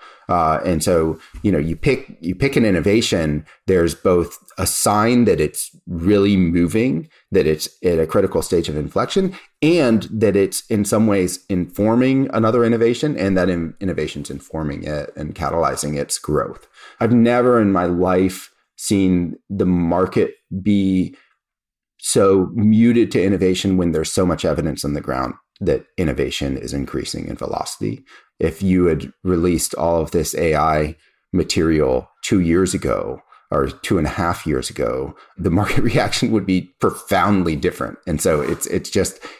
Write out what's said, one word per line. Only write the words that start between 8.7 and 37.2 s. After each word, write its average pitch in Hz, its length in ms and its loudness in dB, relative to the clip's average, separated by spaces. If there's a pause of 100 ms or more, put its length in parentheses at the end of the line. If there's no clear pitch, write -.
inflection, 117 600 -2 (260)
and 143 500 2
that 104 240 2
it's 98 360 0
in 104 140 0
some 110 200 2
ways 98 440 0
informing 117 840 2
another 113 320 2
innovation, 117 500 2
and 95 220 0
that 90 100 2
in-, 85 320 -4
innovation's 78 520 -6
informing 78 520 -8
it 73 320 -8
and 76 200 -10
catalyzing 73 640 -2
its 71 200 -6
growth. - 500 -4 (320)
I've 120 140 2
never 120 480 4
in 101 100 4
my 90 140 2
life 92 680 0 (240)
seen 92 600 0 (140)
the 95 180 -2
market 87 680 0 (300)
be 95 520 0 (840)
so 98 560 2
muted 113 560 4
to 101 120 2
innovation 95 540 2
when 87 140 0
there's 78 200 -2
so 95 140 0
much 85 180 -2
evidence 78 400 -2
on 71 100 -4
the 73 80 -6
ground 65 340 -6 (240)
that 76 260 -2 (120)
innovation 67 580 -2
is 60 180 -10
increasing - 540 -6
in - 80 -8
velocity. - 680 -8 (360)
If - 220 -2
you 92 240 4
had 78 260 0 (120)
released 87 500 0
all 85 260 0
of 78 120 -4
this 80 240 -2
A 80 200 0
I 78 400 0 (380)
material 78 760 0 (160)
two 101 180 2
years 90 340 2
ago 60 440 -4 (300)
or 69 200 -2
two - 280 -4
and 78 80 0
a 71 60 -4
half 87 340 -4
years 67 240 -4
ago, 65 460 -6 (200)
the 92 140 -2
market 92 320 0
<laughs> - 20 2
reaction 113 480 -2
would 104 140 0
be 92 240 -2 (100)
profoundly 92 760 0